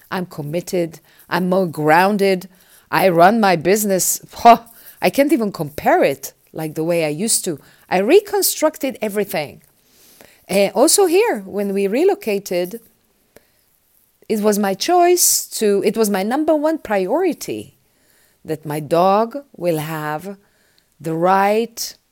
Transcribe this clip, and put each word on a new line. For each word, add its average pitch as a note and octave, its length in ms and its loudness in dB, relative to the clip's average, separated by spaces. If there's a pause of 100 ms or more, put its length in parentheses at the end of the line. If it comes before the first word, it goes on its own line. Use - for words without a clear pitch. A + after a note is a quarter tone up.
(100)
I'm F#3 140 -6
committed, E3 760 -6 (280)
I'm F3+ 200 -2
more F#3 180 0
grounded. F#3 800 2 (420)
I E3+ 180 4
run F3+ 320 6
my F#3+ 160 4
business. F#3+ 680 0 (100)
Huh, - 300 6 (400)
I - 80 2
can't C#4+ 220 0
even A3+ 200 -2
compare A3 520 -2
it C#3 280 -4 (200)
like D#3+ 220 -10
the D#3 100 -4
way E3+ 200 0
I D3+ 40 -2
used E3+ 360 -4
to. E3 140 -6 (320)
I - 80 0
reconstructed D#4 1040 0
everything. G3 600 -6 (840)
Uh, G3 260 0
also D#4+ 320 4
here, F4 340 2
when G3 340 -6
we G3 140 0
relocated, G3+ 920 -2 (1500)
it A3 120 -2
was G#3 200 2
my G3 140 -2
choice F4 720 2 (120)
to, G3+ 260 0
it G#3 120 0
was A3 120 0
my G3 140 -2
number D4 320 0
one D4+ 240 -2
priority G#3 1000 -4 (680)
that D#3 200 -8
my D3 140 -8
dog F#3+ 680 0 (120)
will E3+ 220 -2
have D3+ 600 -8 (640)
the D#3+ 140 -6
right G3 840 0 (160)